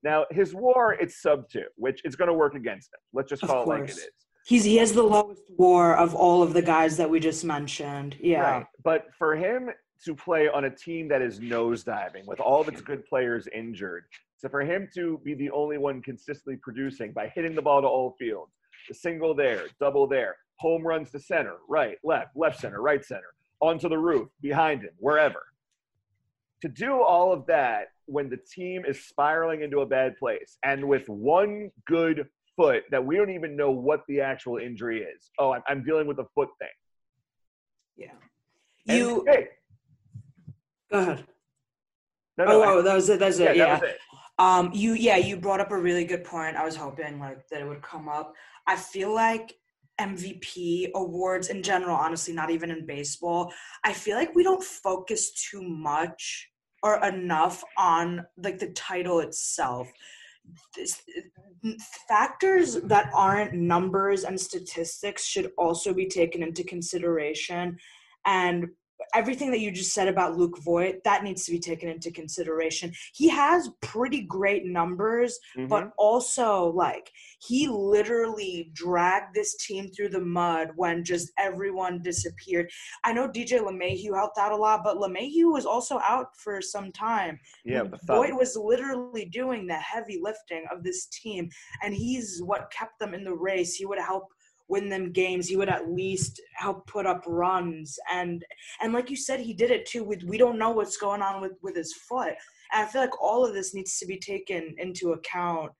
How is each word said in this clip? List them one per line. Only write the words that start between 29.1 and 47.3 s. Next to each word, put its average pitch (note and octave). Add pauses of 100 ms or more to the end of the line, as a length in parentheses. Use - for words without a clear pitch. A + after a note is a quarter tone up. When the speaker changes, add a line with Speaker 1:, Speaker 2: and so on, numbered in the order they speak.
Speaker 1:
into D3
a C3+
bad C3
place -
and C#3
with C3+
one F#3 (160)
good D#3+ (300)
foot C#3
that C#3
we D3
don't G3+
even D#3+
know C#3+
what C3
the C#3
actual B2+
injury A2+
is. D#2+
"Oh, C#3
I'm, B2
I'm C#3
dealing D#3
with C#3+
a C3+
foot C3+ (100)
thing." - (1300)
Speaker 2:
Yeah. - (760)
Speaker 1:
And A#3
Speaker 2:
You A#3+
Speaker 1:
hey. C#5+ (1400)
Speaker 2:
Go -
ahead. E3 (1120)
Speaker 1:
No, -
no, G#3
Speaker 2:
Oh, G#3+
Speaker 1:
I G#3
Speaker 2:
oh, F3
that F#3+
was F#3+
it, G3+
that G3
was F3
it, F3
Speaker 1:
Yeah, -
that E3
Speaker 2:
yeah. D#3+
Speaker 1:
was E3
it. - (400)
Speaker 2:
Um, F#3
you, G#3
yeah, A3
you F#3+
brought F#3+
up G3+
a G3+
really F3
good F3
point. D#3+
I D#3
was D#3+
hoping, D3
like, C3+